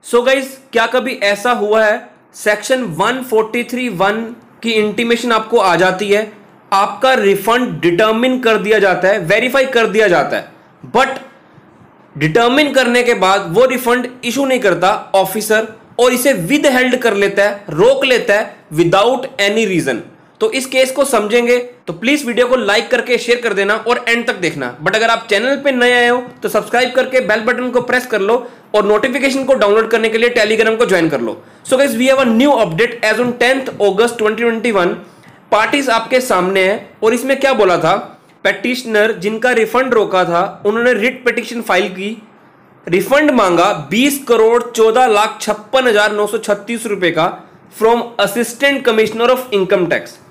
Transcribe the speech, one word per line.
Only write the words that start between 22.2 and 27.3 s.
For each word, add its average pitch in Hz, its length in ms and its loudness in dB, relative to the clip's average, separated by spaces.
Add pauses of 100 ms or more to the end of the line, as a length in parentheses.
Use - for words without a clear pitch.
video 240 200 0
को 254 80 2
like 208 360 -2
करके 240 260 0
share 240 240 -2
कर 226 120 -4
देना 196 200 0 (140)
और 240 200 0
end 233 200 0
तक 208 80 -4
देखना। 143 480 -6
But 190 120 0
अगर 226 140 0
आप 226 200 -2
channel 233 340 0
पे 277 80 0
नए 247 220 2
आए 240 140 2
हो 240 100 2 (260)
तो 208 60 -2
subscribe 240 460 -2
करके 254 320 0
bell 226 140 0